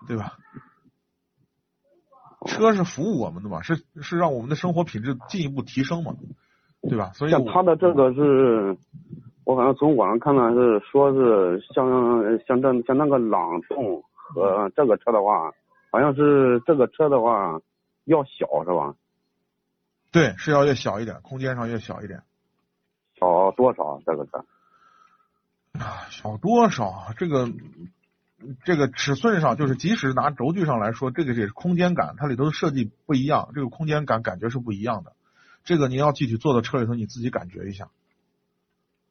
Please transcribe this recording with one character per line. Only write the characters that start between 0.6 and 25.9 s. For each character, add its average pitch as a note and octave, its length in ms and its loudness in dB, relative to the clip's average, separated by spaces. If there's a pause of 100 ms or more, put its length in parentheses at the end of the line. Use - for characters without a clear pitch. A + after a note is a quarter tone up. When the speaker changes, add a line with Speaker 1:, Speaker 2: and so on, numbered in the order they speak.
Speaker 1:
车 A3 280 2
是 F#3 100 0
服 D3 200 -8
务 G3+ 140 -2
我 G2 120 -4
们 E2+ 120 -14
的 G#2+ 60 -10
嘛， F2 140 -8
是， E3 200 -4 (180)
是 E3+ 160 -6
让 E3+ 180 2
我 A#2+ 60 -6
们 B2 100 -8
的 D#3 40 -2
生 F3 200 -2
活 E3+ 100 0
品 G#2+ 180 -8
质 C3 140 -6 (120)
进 F#3 140 -4
一 C#3+ 60 -4
步 C3+ 140 -6
提 - 200 -4
升 E3+ 220 -4
嘛， B2 100 -8 (680)
对 - 140 -2
吧？ F#2+ 180 -4
所 C#3+ 140 -4
以 E3 40 4
我 D#3 60 4
Speaker 2:
像 A#2 140 0
他 F3+ 100 4
的 E3+ 140 4
这 F3 160 4
个 C3+ 220 4
是， B2+ 640 4 (680)
我 C3 120 0
好 B2 80 2
像 C3+ 100 4
从 D3 220 2
网 G2+ 120 2
上 G#2+ 120 2
看 C#3+ 140 2
到 B2 200 4
是 A#2+ 260 4 (100)
说 C#3 220 4
是 G#2 480 4 (140)
像， C3+ 100 2 (600)
像 B2+ 160 2
这， B2 240 2
像 C3 100 2
那 D3+ 120 2
个 C#3 100 4
朗 F2+ 500 -2
动 E2+ 340 -6 (120)
和 G2 600 -2
这 D3 120 2
个 A2 100 4
车 - 160 -2
的 G#2 100 2
话， F2+ 280 0 (400)
好 A2 100 2
像 C#3+ 140 2
是 C3+ 500 4
这 E3 120 4
个 B2+ 100 4
车 D3+ 240 0
的 C3+ 100 4
话 G2+ 400 0 (440)
要 D3+ 200 2
小， - 400 -4
是 F2 60 -4
吧？ C#2+ 240 -2 (1160)
Speaker 1:
对， C#3 280 2
是 - 120 -4
要 C#3+ 140 6
越 C#3+ 100 4
小 G#2 260 -6
一 A#2 40 -6
点， G#2 180 -12
空 C3 180 -14
间 C3 160 -4
上 A#2 120 -6
越 A#2 100 -4
小 F#2 240 -12
一 G#2+ 40 -14
点。 - 160 -16 (960)
Speaker 2:
小 F2+ 320 4
多 B2 240 2
少 D2 320 -6
这 D#2+ 100 -2
个 D2 80 -6
车？ - 200 -12 (1300)
Speaker 1:
啊， - 300 -12